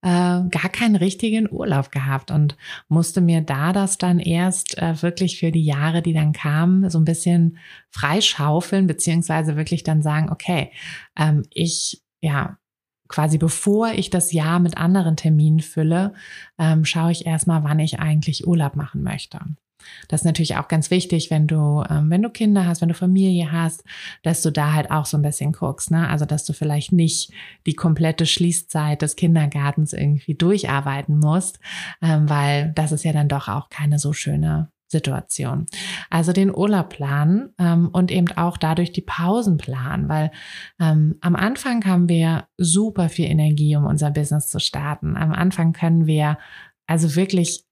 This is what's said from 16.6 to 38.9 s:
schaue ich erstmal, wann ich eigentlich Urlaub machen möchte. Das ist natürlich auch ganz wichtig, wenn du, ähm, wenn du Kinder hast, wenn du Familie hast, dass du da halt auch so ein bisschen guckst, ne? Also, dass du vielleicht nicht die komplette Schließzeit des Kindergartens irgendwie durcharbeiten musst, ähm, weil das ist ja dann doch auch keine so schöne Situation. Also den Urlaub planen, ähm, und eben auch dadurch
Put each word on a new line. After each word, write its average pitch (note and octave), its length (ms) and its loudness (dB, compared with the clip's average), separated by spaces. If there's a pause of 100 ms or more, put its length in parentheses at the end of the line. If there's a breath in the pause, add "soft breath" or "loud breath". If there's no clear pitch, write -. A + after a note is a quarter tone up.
schaue E3 280 0
ich E3 120 -4
erstmal, D#3+ 400 0
wann D3 140 0
ich D#3 200 0
eigentlich D3+ 480 0
Urlaub D#3 300 2
machen C#3 260 -6
möchte. - 380 -8 (680 loud breath)
Das D#3 140 -2
ist - 20 -8
natürlich D#3+ 320 0
auch - 120 -6
ganz D#3+ 220 0
wichtig, F3+ 400 0
wenn D#3 160 2
du, D3+ 420 0
ähm, D3+ 220 2
wenn F3+ 120 2
du A#3 80 -2
Kinder G3+ 360 2
hast, E3+ 140 0
wenn E3 80 2
du E3+ 60 2
Familie F3+ 580 2
hast, E3 320 -2 (380 loud breath)
dass E3 200 0
du D#3+ 80 0
da D3+ 220 0
halt D3+ 180 0
auch D#3 160 0
so - 100 -4
ein D3 60 2
bisschen D3 300 -2
guckst, - 380 -6
ne? E3 180 2
Also, D3 160 -2
dass D3+ 200 -4
du - 80 -6
vielleicht D3 400 -2
nicht E3 400 0 (340 loud breath)
die D#3 80 -2
komplette D#3+ 520 0
Schließzeit D#3 760 -2
des D3 140 -4
Kindergartens D3+ 760 0
irgendwie D3 420 -2
durcharbeiten C#3+ 840 0
musst, D#3 420 0 (420 loud breath)
ähm, D3+ 260 4
weil C#3+ 460 0
das D#3 180 0
ist D3+ 120 -4
ja D#3+ 80 0
dann D3 160 2
doch C#3 200 -4
auch A#2 220 -6
keine D3 280 0
so C#3+ 140 -2
schöne D3+ 580 -2 (180)
Situation. C#3+ 760 -4 (440 loud breath)
Also E3 220 0
den F#3+ 220 2
Urlaub G3 360 0
planen, D3 680 0
ähm, E3+ 300 2
und F3+ 240 0
eben F3 240 2
auch E3+ 200 -2
dadurch E3+ 360 -2